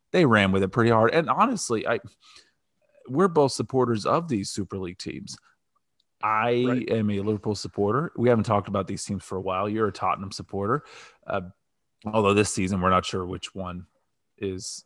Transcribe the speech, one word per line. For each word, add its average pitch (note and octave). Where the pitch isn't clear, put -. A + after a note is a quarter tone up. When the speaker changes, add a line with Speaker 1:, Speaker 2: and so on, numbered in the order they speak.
Speaker 1:
they F3+
ran G#2
with G2
it F#2+
pretty A#2
hard. A2+
And E3+
honestly, E3+
I, A#2
we're E3
both D3
supporters A#2+
of E3
these G2+
Super G2
League F2+
teams. -
I A#2
Speaker 2:
Right. B2+
Speaker 1:
am G#2+
a G2+
Liverpool G#2
supporter. G#2
We A#2+
haven't A2+
talked G2+
about G2
these G2
teams G2
for G2
a F#2
while. F#2+
You're G#2+
a F#2+
Tottenham F#2+
supporter. G#2
Uh, G2
although G#2+
this G2+
season, F#2+
we're F#2
not F2+
sure F#2
which F2+
one F2+
is, F#2+